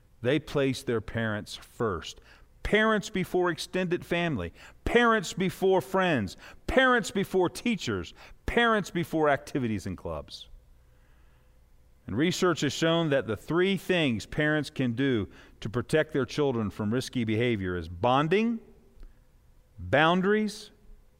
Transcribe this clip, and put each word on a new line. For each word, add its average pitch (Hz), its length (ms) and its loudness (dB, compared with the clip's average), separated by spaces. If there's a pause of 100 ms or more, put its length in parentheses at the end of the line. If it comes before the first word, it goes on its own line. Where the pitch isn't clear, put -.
(220)
they 139 180 2
placed 139 460 -2
their 113 160 0
parents 107 540 -4
first. - 680 -6 (420)
Parents 214 460 2
before 180 400 0
extended 175 560 -4
family, 160 480 -2 (320)
parents 226 480 4
before 190 480 2
friends, 170 560 0 (300)
parents 247 420 4
before 185 400 0
teachers, 117 640 -4 (320)
parents 226 460 2
before 160 380 0
activities 123 580 -2
and 90 100 -6
clubs. 78 500 -10 (1600)
And 95 120 -6
research 170 440 2
has 139 120 0
shown 165 360 2
that 135 160 2
the 107 120 -4
three 180 400 0
things 151 480 0
parents 151 440 0
can 123 240 -2
do 120 340 0 (340)
to 117 80 -6
protect 151 440 0
their 131 120 0
children 120 440 -2
from 107 240 -4
risky 127 300 -2
behavior 110 540 0
is 80 100 -6
bonding, 156 720 2 (1200)
boundaries, 180 920 2 (480)